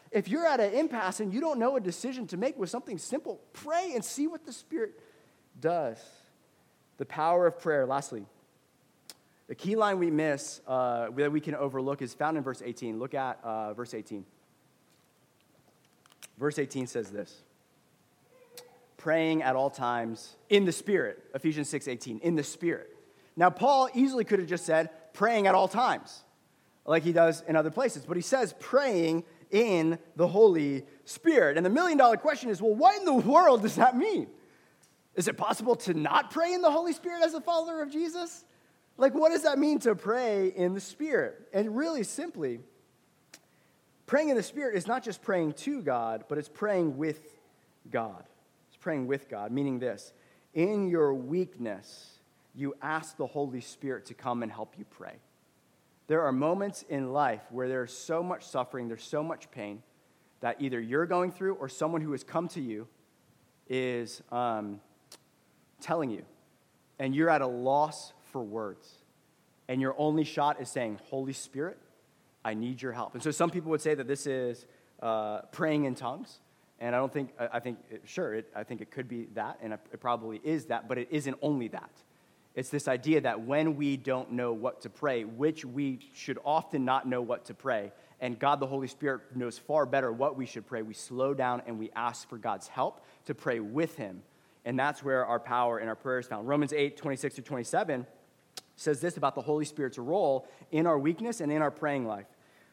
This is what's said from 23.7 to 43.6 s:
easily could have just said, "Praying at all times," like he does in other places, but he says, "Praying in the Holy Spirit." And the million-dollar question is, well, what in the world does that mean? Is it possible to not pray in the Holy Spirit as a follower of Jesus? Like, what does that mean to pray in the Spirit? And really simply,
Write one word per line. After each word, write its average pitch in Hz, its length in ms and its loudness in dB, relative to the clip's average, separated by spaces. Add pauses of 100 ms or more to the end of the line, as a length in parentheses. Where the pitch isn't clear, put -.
easily 254 280 4
could 208 140 2
have 180 100 0
just 175 160 -4
said, 165 280 2 (220)
"Praying 208 340 4
at 190 80 8
all 190 120 6
times," 202 560 0 (600)
like 160 160 4
he 170 100 0
does 165 360 6
in 156 80 2
other 156 160 4
places, 214 340 -2
but 180 120 -2
he 175 40 -2
says, 254 380 2
"Praying 175 640 2 (260)
in 175 480 4 (180)
the 170 120 4
Holy 165 580 6 (200)
Spirit." 185 520 6
And 175 80 4
the 185 60 4
million-dollar 269 460 8
question 277 340 0
is, 180 100 -2
well, 214 140 4
what 370 220 8
in 403 80 -2
the 294 100 6
world 262 480 8
does 156 140 0
that 247 200 8
mean? 330 300 0 (880)
Is 180 120 0
it 180 100 -2
possible 226 400 2
to 175 180 -2
not 156 340 2
pray 339 240 0
in 359 80 0
the 330 100 8
Holy 330 220 2
Spirit 339 300 -2
as 320 100 4
a 311 80 -6
follower 330 400 0
of 294 80 -6
Jesus? 330 560 -6 (500)
Like, 254 200 6
what 311 140 8
does 330 120 2
that 294 160 4
mean 302 220 4
to 220 160 4
pray 202 540 2
in 185 260 2
the 196 60 -6
Spirit? 214 720 -2
And 214 240 0
really 294 280 0
simply, 170 560 -6 (1500)